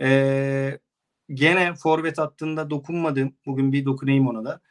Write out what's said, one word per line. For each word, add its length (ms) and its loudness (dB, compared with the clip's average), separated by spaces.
Ee, 800 0
gene 400 2
forvet 440 0
hattında 520 -4
dokunmadığım, 640 -4
bugün 260 0
bir 120 0
dokunayım 440 2
ona 160 -6
da. 160 -8